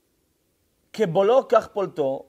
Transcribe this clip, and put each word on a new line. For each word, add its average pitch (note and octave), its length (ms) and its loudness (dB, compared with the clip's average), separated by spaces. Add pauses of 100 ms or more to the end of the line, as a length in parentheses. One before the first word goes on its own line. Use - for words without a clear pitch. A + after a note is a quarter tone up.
(920)
כבולו G#3+ 560 0
כך - 200 2
פולטו, D3+ 600 -6